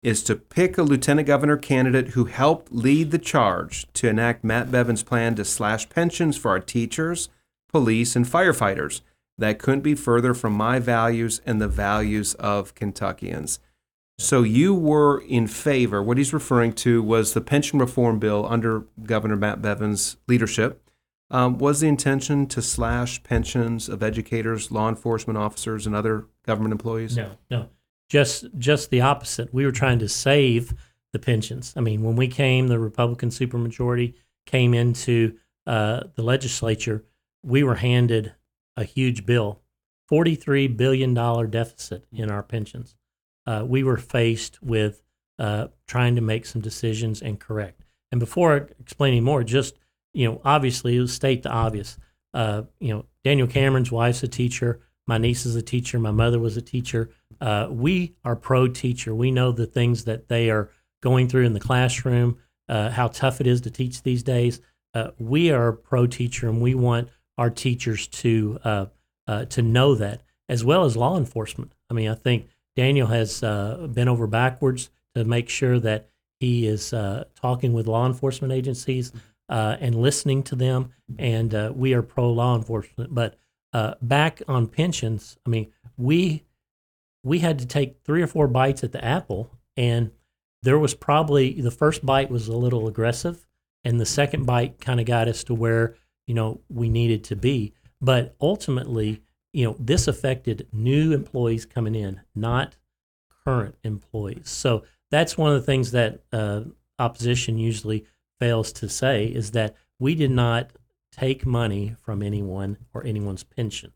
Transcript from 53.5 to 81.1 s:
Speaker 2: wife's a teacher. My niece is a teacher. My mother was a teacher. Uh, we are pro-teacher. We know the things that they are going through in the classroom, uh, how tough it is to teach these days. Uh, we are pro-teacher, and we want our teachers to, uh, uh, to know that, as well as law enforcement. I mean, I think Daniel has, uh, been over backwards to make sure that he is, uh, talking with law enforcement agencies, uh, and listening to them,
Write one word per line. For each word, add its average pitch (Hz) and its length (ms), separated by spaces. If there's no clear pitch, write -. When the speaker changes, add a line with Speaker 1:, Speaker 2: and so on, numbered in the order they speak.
Speaker 2:
wife's 120 320
a 127 40
teacher. 120 520
My 117 140
niece 120 260
is 117 100
a 117 60
teacher. 123 380
My 110 100
mother 117 300
was 113 180
a 120 40
teacher. 120 500
Uh, 107 300
we 165 460
are 120 100
pro-teacher. 123 800
We 120 160
know 127 220
the 117 160
things 120 380
that 113 220
they 117 220
are 107 220
going 127 240
through 127 180
in 113 80
the 101 60
classroom, 123 800
uh, 110 220
how 120 200
tough 127 320
it 127 40
is 123 160
to 123 80
teach 123 320
these 123 220
days. 120 360
Uh, 113 240
we 147 320
are 117 200
pro-teacher, 123 800
and 113 120
we 123 120
want 120 360
our 120 140
teachers 120 560
to, 113 560
uh, 104 220
uh, 110 180
to - 160
know 123 320
that, 104 300
as 117 160
well 170 200
as 117 120
law 131 180
enforcement. - 580
I - 20
mean, 113 160
I 110 60
think 120 320
Daniel 131 320
has, 113 360
uh, 110 500
been 123 160
over 117 180
backwards 127 640
to 120 100
make 120 240
sure 123 320
that 107 300
he 120 260
is, 107 260
uh, 104 300
talking 123 400
with 113 140
law 113 180
enforcement 127 480
agencies, 127 600
uh, 110 320
and 120 160
listening 135 480
to - 120
them, 127 340